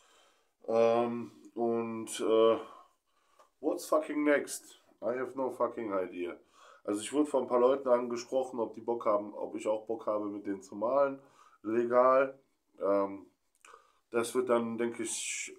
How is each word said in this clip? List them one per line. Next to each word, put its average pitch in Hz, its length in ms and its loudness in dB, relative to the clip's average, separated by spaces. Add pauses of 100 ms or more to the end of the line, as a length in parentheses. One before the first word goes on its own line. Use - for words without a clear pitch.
(680)
Ähm, 117 640 2 (220)
und, 113 680 -2
äh, 110 380 6 (1000)
what's 165 260 -4
fucking 151 380 -2
next? - 580 -2 (200)
I 120 160 -2
have 127 180 -6
no 131 160 -4
fucking 113 420 -4
idea. 90 420 -4 (480)
Also 104 180 -4
ich - 120 -10
wurde 147 160 2
von 131 140 0
ein - 60 -8
paar 123 100 2
Leuten 131 300 4
angesprochen, 123 680 0
ob 113 140 -4
die 113 80 -16
Bock 117 240 -4
haben, 104 280 0
ob - 220 -8
ich 110 120 -8
auch 110 180 -2
Bock 117 220 -6
habe, 107 180 -2
mit 101 200 -8
denen 98 160 -6
zu - 140 -16
malen. 135 440 0 (420)
Legal. 123 760 4 (420)
Ähm, 98 440 0 (840)
das 117 240 -2
wird 127 160 0
dann, 117 280 0
denke 117 260 -4
ich, - 560 -8